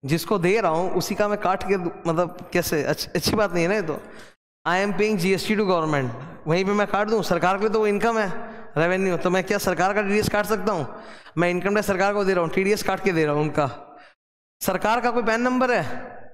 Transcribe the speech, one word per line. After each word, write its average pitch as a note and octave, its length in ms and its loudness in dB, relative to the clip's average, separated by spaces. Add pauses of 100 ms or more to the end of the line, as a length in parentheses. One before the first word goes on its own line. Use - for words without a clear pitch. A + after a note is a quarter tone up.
जिसको E3 340 0
दे F#3 220 2
रहा F#3 100 2
हूं F3 220 0
उसी F#3 220 -2
का G#3 140 0
मैं G#3 120 -2
काट F#3 220 0
के G3 140 0
दूं, F3 140 -2 (160)
मतलब E3 460 -2
कैसे? E3 320 0
अच्छ-, - 320 -4
अच्छी - 200 0
बात G3+ 160 2
नहीं F3 100 0
है E3+ 60 2
ना G3+ 60 2
ये G#3+ 80 0
तो। D#3 180 -6 (680)
I F#3 180 2
am G#3 60 -2
paying G#3 320 0
G F#3+ 120 4
S - 100 -4
T F3+ 100 0
to G#3 100 2
government, D#3 420 2 (380)
वहीं F3 180 2
पे G3 80 0
मैं G3+ 140 2
काट G#3 220 0
दूं, G#3+ 140 2
सरकार F3+ 340 2
के F#3+ 40 -4
लिए G#3+ 100 0
तो A3 80 2
वो G#3+ 80 2
income G#3+ 320 2
है, G3+ 120 0 (460)
revenue, F3+ 400 2
तो F3+ 140 0
मैं F#3 140 2
क्या G3+ 140 0
सरकार F#3 360 2
का G#3 80 0
टीडीएस G3+ 260 2
काट G#3 180 0
सकता G#3 260 0
हूं? D#3+ 120 -2 (540)
मैं F3 120 4
income F3+ 240 0
tax G#3 120 2
सरकार G3 280 2
को G3+ 100 0
दे F#3+ 100 2
रहा F3 80 2
हूं, E3 60 0
टीडीएस G3 340 0
काट F#3+ 220 -2
के F#3+ 80 2
दे D#3+ 120 4
रहा D3 100 2
हूं D3 80 2
उनका। D3 560 -2 (640)
सरकार G#3 380 0
का A#3+ 100 0
कोई A#3 120 0
pan A3 180 0
number B3+ 320 2
है? - 400 -4 (220)